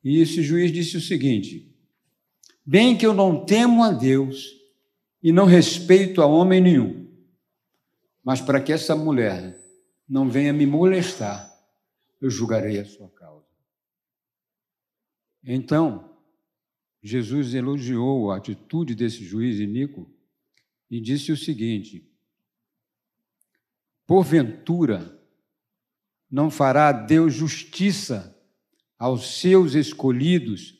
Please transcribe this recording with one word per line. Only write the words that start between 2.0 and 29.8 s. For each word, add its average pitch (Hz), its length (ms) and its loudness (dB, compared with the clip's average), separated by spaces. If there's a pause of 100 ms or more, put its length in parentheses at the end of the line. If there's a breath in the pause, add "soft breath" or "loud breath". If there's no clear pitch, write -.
"Bem 214 320 6
que - 80 -2
eu 220 80 4
não 190 320 2
temo 233 380 4
a 220 80 4
Deus 135 680 -2 (680)
e 165 100 4
não 190 120 6
respeito 185 800 4
a 147 40 6
homem 185 360 4
nenhum, 156 500 2 (1120)
mas 127 160 -2
para 139 220 0
que 151 100 -4
essa 156 220 -2
mulher 110 680 -2 (480)
não 135 220 -2
venha 143 240 0
me 147 100 2
molestar, 151 880 -2 (680)
eu 135 100 -4
julgarei 107 480 -4
a 104 60 -8
sua 98 260 -20
causa." 76 340 -20 (2000)
Então, 131 720 -4 (840)
Jesus 120 500 -6
elogiou 127 760 -4
a 95 60 -4
atitude 120 580 -8
desse 113 280 -8
juiz 107 360 -6
iníquo 104 500 -8 (840)
e 117 80 -8
disse 139 300 -6
o 151 60 -2
seguinte, 113 680 -8 (2000)
"Porventura, 151 1160 0 (1040)
não 147 220 -2
fará 143 400 2
Deus 143 420 2
justiça 147 1040 -6 (640)
aos 120 400 -6
seus 180 380 4
escolhidos 131 1040 -2